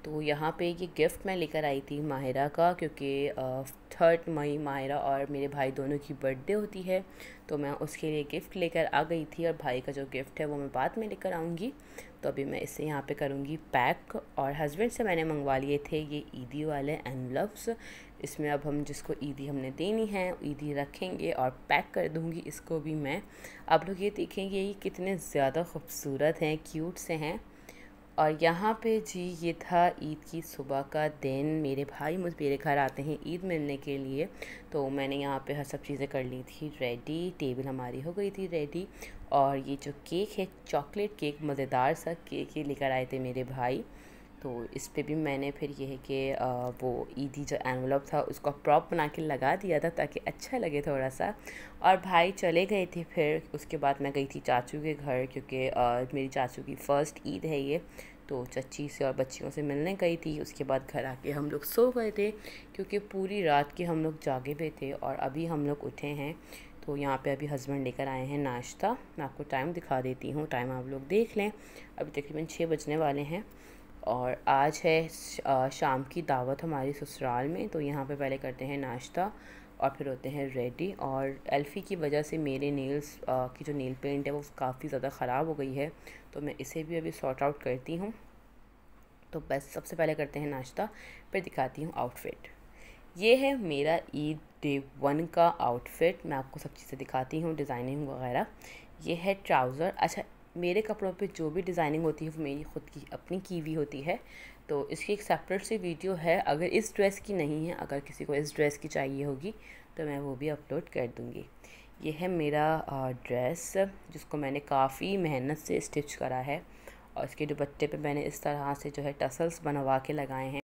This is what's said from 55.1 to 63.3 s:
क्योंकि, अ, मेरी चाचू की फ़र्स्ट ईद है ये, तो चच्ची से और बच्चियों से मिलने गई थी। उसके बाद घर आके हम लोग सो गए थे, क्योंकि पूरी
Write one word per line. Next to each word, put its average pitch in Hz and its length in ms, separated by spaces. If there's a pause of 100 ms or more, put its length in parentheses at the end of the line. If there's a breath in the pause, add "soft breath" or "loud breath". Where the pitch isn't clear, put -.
क्योंकि, 131 420
अ, - 140 (320)
मेरी 135 140
चाचू 131 340
की 139 120
फ़र्स्ट 143 520
ईद - 180
है 156 160
ये, 143 200 (480 loud breath)
तो 127 180
चच्ची 139 420
से - 160
और 131 80
बच्चियों 135 380
से 151 120
मिलने 147 320
गई 170 220
थी। 151 240
उसके 147 240
बाद 135 280
घर 131 120
आके 131 260
हम 147 200
लोग 147 140
सो 247 260
गए 233 200
थे, 208 200 (440 loud breath)
क्योंकि 202 240
पूरी 196 440